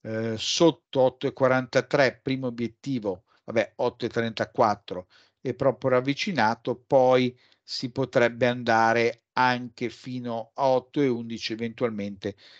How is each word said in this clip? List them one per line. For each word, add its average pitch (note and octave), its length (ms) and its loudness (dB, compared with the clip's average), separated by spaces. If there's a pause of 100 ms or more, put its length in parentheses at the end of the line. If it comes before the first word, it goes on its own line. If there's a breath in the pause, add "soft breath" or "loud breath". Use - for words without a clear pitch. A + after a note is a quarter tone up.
Eh, A2+ 360 -4
sotto - 640 0
otto B2+ 280 0
e - 40 -4
quarantatré, B2+ 880 0
primo C3 280 -4
obiettivo, A#2 760 -6 (200)
vabbè, - 320 -2
otto B2 300 -4
e - 20 -4
trentaquattro A2 1000 -2 (320 soft breath)
è B2 140 -6
proprio C3 360 0
ravvicinato, B2+ 840 0
poi B2+ 640 2 (240 soft breath)
si - 300 -10
potrebbe B2 540 0
andare A#2 880 2
anche B2 540 0
fino A#2+ 680 -10
a C3+ 120 -2
otto C3 340 0
e C#3+ 60 4
undici, A#2 460 -4
eventualmente A2 840 -6 (240 loud breath)